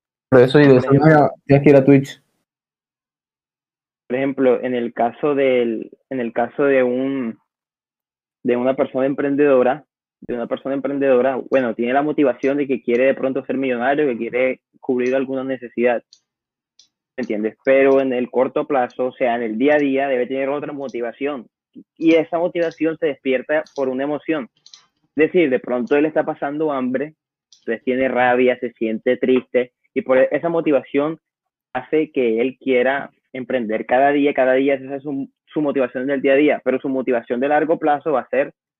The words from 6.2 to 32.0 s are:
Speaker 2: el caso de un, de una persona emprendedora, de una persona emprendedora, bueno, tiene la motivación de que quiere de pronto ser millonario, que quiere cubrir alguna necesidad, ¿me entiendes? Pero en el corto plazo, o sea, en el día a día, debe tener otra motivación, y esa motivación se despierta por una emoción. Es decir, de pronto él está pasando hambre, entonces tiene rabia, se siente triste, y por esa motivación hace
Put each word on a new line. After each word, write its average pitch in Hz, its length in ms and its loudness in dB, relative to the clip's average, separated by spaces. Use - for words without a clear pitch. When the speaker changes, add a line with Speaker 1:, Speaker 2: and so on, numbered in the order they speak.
Speaker 2:
el 117 100 -6
caso 117 320 -4
de 135 200 2
un, 127 540 -4
de 123 100 2
una 127 220 -2
persona 135 300 -2
emprendedora, 139 760 2
de 120 140 -8
una 117 120 -6
persona 135 260 -8
emprendedora, 135 760 0
bueno, 123 260 0
tiene 120 160 -2
la 139 100 2
motivación 139 540 0
de 143 120 -4
que 131 140 -4
quiere 123 260 2
de 135 60 2
pronto 131 320 -4
ser 131 120 -6
millonario, 135 500 -2
que 117 100 -2
quiere 120 440 -2
cubrir 127 360 -2
alguna 131 280 -4
necesidad, 120 580 -2
¿me 127 60 -6
entiendes? 107 420 -6
Pero 135 340 4
en 135 140 -2
el 123 180 -4
corto 131 340 -2
plazo, 127 420 -2
o 127 40 -6
sea, 120 240 -2
en 120 60 -6
el 110 160 -6
día 143 180 2
a 147 40 2
día, 139 280 -2
debe 123 200 -2
tener 135 200 -4
otra 147 240 -6
motivación, 131 760 -8
y 160 180 4
esa 160 240 0
motivación 165 600 -2
se 165 80 -2
despierta 135 580 -2
por 135 140 -2
una 131 160 -4
emoción. 147 440 -6
Es 156 140 2
decir, 165 180 2
de 123 120 0
pronto 123 340 -2
él 147 100 2
está 151 200 -2
pasando 151 480 -6
hambre, 131 400 -4
entonces 113 240 -6
tiene 131 240 0
rabia, 123 500 2
se 120 140 -8
siente 113 420 -2
triste, 123 560 0
y 135 80 -4
por 131 160 0
esa 135 320 0
motivación 151 680 -2
hace 151 400 -4